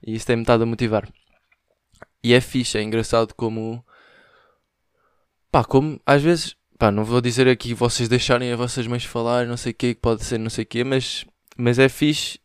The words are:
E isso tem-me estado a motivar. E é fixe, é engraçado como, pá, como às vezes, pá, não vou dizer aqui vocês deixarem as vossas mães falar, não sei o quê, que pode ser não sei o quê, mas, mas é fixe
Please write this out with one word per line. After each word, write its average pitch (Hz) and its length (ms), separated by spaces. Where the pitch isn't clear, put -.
E 110 100
isso 113 120
tem-me 117 160
estado 113 200
a 117 40
motivar. 110 420
E 117 100
é 123 80
fixe, 123 380
é 107 40
engraçado 113 520
como, 113 500
pá, 123 140
como 139 400
às 139 180
vezes, 165 340
pá, 113 120
não 104 140
vou 120 160
dizer 123 280
aqui 123 260
vocês 120 340
deixarem 123 420
as 117 80
vossas 120 280
mães 120 180
falar, 120 420
não 120 100
sei 117 160
o - 20
quê, 123 200
que - 60
pode 113 240
ser 117 140
não 110 120
sei 117 140
o - 20
quê, 120 180
mas, 131 400
mas 120 220
é 135 100
fixe - 560